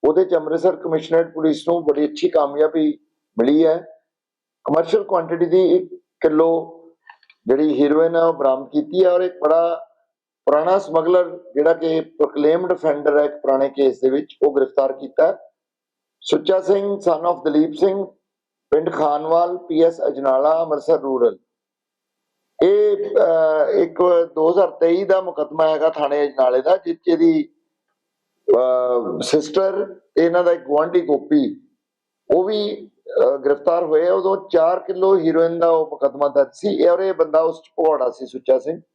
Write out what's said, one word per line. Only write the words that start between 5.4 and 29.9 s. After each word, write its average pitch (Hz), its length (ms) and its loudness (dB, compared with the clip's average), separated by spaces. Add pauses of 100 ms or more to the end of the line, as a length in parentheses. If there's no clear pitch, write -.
ਦੀ 175 300 2
ਇੱਕ - 180 -4 (260)
ਕਿਲੋ 160 600 0 (640)
ਜਿਹੜੀ 139 360 2
ਹੈਰੋਇਨ 160 340 2
ਹੈ 165 60 2
ਉਹ 165 120 2
ਬਰਾਮਦ 135 340 -2
ਕੀਤੀ 151 360 0
ਹੈ 185 60 4
ਔਰ 175 100 2
ਇੱਕ 180 140 -4 (100)
ਬੜਾ 165 420 0 (600)
ਪੁਰਾਣਾ 160 320 2
ਸਮਗਲਰ 170 600 0 (160)
ਜਿਹੜਾ 151 180 2
ਕਿ 160 280 -2
ਪ੍ਰੋਕਲੇਮਡ 160 720 -2
ਅਫੈਂਡਰ 147 460 -2
ਹੈ 147 60 2
ਇੱਕ 143 100 -6
ਪੁਰਾਣੇ 135 340 -2
ਕੇਸ 135 320 0
ਦੇ 131 100 2
ਵਿੱਚ, 143 260 -6 (100)
ਉਹ 139 100 0
ਗ੍ਰਿਫਤਾਰ 135 360 0
ਕੀਤਾ। 147 460 -2 (840)
ਸੁੱਚਾ 185 400 -2
ਸਿੰਘ 202 320 -2
son 175 400 -2
of - 120 -6
ਦਲੀਪ 151 280 0
ਸਿੰਘ, 190 340 -2 (640)
ਪਿੰਡ 160 220 0
ਖਾਨਵਾਲ, 160 680 0
ਪੀ 165 240 0
ਐਸ 170 260 2
ਅਜਨਾਲਾ, 139 540 0
ਅੰਮ੍ਰਿਤਸਰ 151 380 0
ਰੂਰਲ। 127 380 0 (1200)
ਇਹ, 202 340 2
ਅਹ, 165 760 2
ਇੱਕ 170 320 0 (320)
ਦੋ 160 160 2
ਹਜ਼ਾਰ 185 200 2
ਤੇਈ 170 340 0
ਦਾ 190 160 2
ਮੁਕੱਦਮਾ 160 480 -4
ਹੈਗਾ 156 220 0
ਥਾਣੇ 147 340 -2
ਅਜਨਾਲੇ 131 380 0
ਦਾ, 175 140 2
ਜਿਸ 170 200 -6
'ਚ - 120 -6
ਇਹਦੀ, 160 400 2 (1080)
ਅਹ, 123 680 0
ਸਿਸਟਰ 190 800 -2 (140)